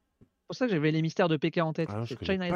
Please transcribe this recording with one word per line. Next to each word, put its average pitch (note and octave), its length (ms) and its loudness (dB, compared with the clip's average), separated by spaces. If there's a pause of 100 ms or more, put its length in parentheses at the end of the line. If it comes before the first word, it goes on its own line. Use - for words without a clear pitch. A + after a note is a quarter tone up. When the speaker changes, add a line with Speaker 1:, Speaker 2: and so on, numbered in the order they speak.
(200)
Speaker 1:
C'est - 280 -20
pour E3+ 100 -10
ça C4 80 0
que A#3 80 0
j'avais D#3 180 2
les D#3+ 100 2
mystères E3 280 2
de D#3+ 80 2
Pékin E3 260 0
en D#3+ 80 0
tête. D#3 180 -2
Speaker 2:
Ah, G#2 140 -4
je A#2+ 60 -6
Speaker 1:
C'est - 160 -10
Speaker 2:
connais F#3+ 140 0
pas F3+ 80 -4
du F3 80 0